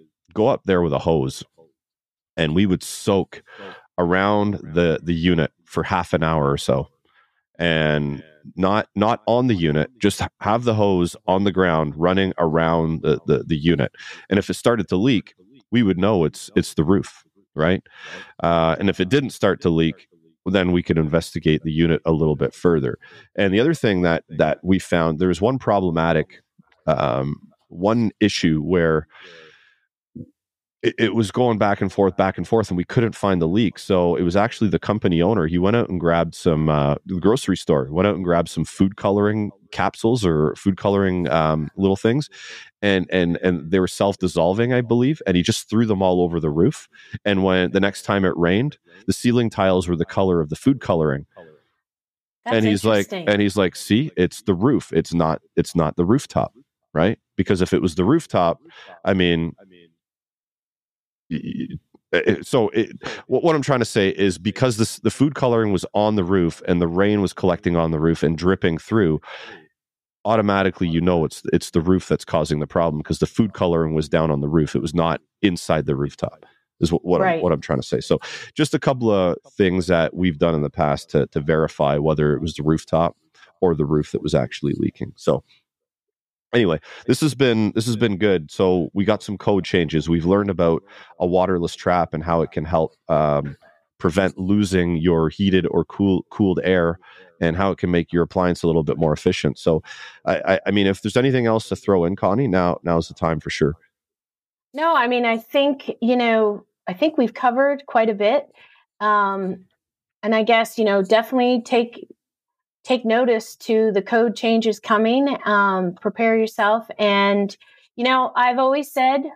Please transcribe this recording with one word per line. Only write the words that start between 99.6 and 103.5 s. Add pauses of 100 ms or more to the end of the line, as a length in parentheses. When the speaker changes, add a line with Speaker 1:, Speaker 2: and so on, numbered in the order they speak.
Speaker 1:
I,
I,
I
mean,
if
there's
anything
else
to
throw
in,
Connie,
now,
now's
the
time
for